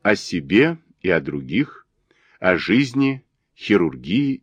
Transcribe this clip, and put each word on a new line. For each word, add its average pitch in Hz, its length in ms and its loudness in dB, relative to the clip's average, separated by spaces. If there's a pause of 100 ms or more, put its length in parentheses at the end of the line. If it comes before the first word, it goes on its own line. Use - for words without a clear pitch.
о 104 140 2
себе 101 600 0 (220)
и 90 80 -2
о 82 120 2
других, 73 640 -6 (540)
о 92 160 2
жизни, 131 680 0 (320)
хирургии 90 880 -2